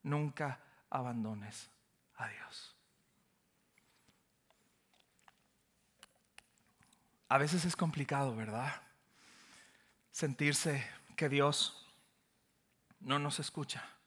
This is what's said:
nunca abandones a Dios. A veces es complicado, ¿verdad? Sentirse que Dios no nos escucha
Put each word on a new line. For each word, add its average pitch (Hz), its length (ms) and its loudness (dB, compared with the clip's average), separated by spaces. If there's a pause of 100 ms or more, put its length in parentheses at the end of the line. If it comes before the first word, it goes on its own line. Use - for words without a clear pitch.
nunca 143 580 -2 (300)
abandones 110 800 -4 (460)
a - 120 -6
Dios. - 480 -14 (4000)
A 131 100 6
veces 151 260 4
es 175 120 0
complicado, 139 580 0
¿verdad? 110 480 -4 (1300)
Sentirse 143 760 2 (320)
que 151 120 2
Dios 143 580 4 (1120)
no 139 220 2
nos 143 180 0
escucha - 500 -6 (180)